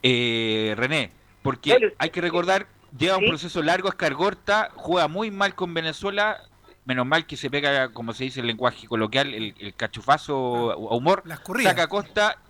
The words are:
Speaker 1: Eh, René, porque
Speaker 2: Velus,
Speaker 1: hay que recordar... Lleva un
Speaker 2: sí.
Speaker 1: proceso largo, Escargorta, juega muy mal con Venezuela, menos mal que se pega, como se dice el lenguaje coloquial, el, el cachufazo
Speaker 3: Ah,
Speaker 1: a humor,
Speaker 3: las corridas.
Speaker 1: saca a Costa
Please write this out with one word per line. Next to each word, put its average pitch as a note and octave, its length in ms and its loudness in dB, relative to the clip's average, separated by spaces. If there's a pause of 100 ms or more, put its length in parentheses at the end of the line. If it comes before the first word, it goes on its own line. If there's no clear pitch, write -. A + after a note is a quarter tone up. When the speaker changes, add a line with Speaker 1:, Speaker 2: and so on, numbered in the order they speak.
Speaker 1:
Eh, A2+ 720 2
René, B2+ 360 -2 (280)
porque C3+ 340 2
Speaker 2:
Velus, A3 240 4
Speaker 1:
hay E3 120 -2
que F3 100 -4
recordar... F3 460 2 (320)
Lleva F#3 200 2
un G3+ 60 2
Speaker 2:
sí. A3 40 4
Speaker 1:
proceso E3 340 -2
largo, F#3 260 2
Escargorta, F#3 840 0
juega E3 320 2
muy G3+ 240 -4
mal G3 240 -2
con F3 180 -4
Venezuela, G3 640 -2 (480)
menos B2+ 200 -2
mal D#3 200 2
que C#3+ 100 -12
se C3 140 -6
pega, C#3 420 0
como A#2 220 -8
se C3 100 -6
dice C3 160 -6
el A#2+ 80 -4
lenguaje A#2 400 -2
coloquial, A#2+ 460 0
el, G#2+ 260 -8
el G2+ 140 -12
cachufazo B2 960 0
Speaker 3:
Ah, F#2 40 -2
Speaker 1:
a G#2+ 220 -2
humor, F3 300 2
Speaker 3:
las D#3+ 140 -14
corridas. G3 320 2
Speaker 1:
saca E3+ 120 2
a D#3+ 40 -2
Costa G#3 500 0 (120)